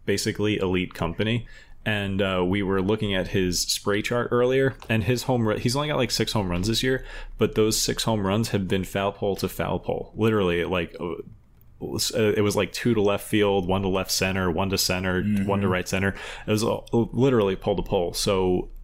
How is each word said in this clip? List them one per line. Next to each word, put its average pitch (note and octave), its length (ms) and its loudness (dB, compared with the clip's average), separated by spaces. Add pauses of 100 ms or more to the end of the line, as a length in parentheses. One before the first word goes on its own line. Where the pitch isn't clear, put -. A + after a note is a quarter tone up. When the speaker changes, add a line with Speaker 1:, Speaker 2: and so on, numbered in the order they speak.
Speaker 1:
basically G#2 520 0
elite F#2 360 0
company. G#2+ 540 -2 (360)
And, G2+ 380 0
uh, F#2 240 2
we G2+ 160 2
were F#2+ 180 2
looking G#2 320 0
at F#2 140 0
his F2+ 360 0
spray G#2 400 -2
chart A#2+ 280 -2
earlier, C3 460 2 (120)
and A2+ 140 2
his A#2+ 220 0
home A#2+ 240 2
run, G#2 100 2
he's A#2+ 160 0
only D3 140 -2
got, D3 80 -2
like, B2+ 160 0
six - 200 0
home G2+ 160 0
runs F2+ 200 0
this A2+ 120 0
year, C3 240 0 (340)
but G#2 180 2
those A2 200 4
six - 280 -2
home A2 200 2
runs G#2+ 260 0
have G2 180 0
been F#2+ 160 0
foul G2 260 -2
pole G2 240 -2
to F#2 140 -2
foul F#2 320 -4
pole. - 340 -4
Literally, G2 500 2
like, E2+ 360 -2
uh, E2+ 140 -4 (680)
it G#2+ 640 0
was, G2+ 100 2
like, F#2+ 180 0
two A#2+ 220 0
to G#2+ 80 4
left G2+ 240 0
field, G2 400 2
one F#2+ 160 0
to F#2+ 60 -2
left F#2 240 -2
center, F#2+ 360 0
one F#2 220 0
to F#2+ 80 0
center, F#2 460 0
Speaker 2:
Mm-hmm. G2+ 220 0
Speaker 1:
one G2+ 160 0
to G2+ 40 2
right F2+ 220 0
center. F#2+ 260 0 (320)
It G#2+ 60 0
was, G#2+ 100 2
uh, G#2+ 200 0 (100)
literally A2+ 640 2
pole G#2 180 -2
to F2+ 80 0
pole. F2 300 0
So F#2 560 2 (160)